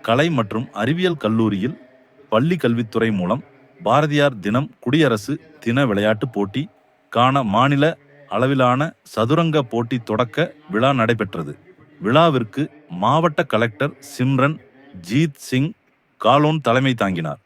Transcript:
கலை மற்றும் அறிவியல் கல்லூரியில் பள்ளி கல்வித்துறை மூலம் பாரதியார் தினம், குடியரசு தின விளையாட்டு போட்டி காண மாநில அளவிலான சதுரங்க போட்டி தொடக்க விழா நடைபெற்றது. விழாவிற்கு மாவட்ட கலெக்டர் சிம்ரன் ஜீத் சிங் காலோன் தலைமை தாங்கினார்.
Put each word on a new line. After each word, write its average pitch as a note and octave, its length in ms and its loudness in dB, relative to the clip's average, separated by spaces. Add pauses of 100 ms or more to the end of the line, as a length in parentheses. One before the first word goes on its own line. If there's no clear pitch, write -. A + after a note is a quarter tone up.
கலை C#3+ 280 0
மற்றும் A#2 420 -4
அறிவியல் E3 440 -2
கல்லூரியில் A2 640 -2 (500)
பள்ளி D3+ 280 2
கல்வித்துறை A2+ 540 0
மூலம் G2 340 -2 (380)
பாரதியார் C#3+ 560 2
தினம், G#2+ 420 -4
குடியரசு B2+ 600 0 (200)
தின B2+ 260 0
விளையாட்டு G#2+ 420 0
போட்டி G2+ 400 -4 (400)
காண C3 340 2
மாநில C#3 560 2 (300)
அளவிலான C3 640 0 (100)
சதுரங்க D3+ 600 0
போட்டி A#2 360 -4
தொடக்க A#2+ 540 -2 (180)
விழா A#2+ 220 2
நடைபெற்றது. G#2+ 680 -2 (420)
விழாவிற்கு C3 680 2 (180)
மாவட்ட D3 540 0
கலெக்டர் A#2 500 -2 (260)
சிம்ரன் C3+ 400 0 (500)
ஜீத் D3 260 0
சிங் C#3 380 -4 (440)
காலோன் D3 440 2
தலைமை B2+ 340 2
தாங்கினார். F2 520 -4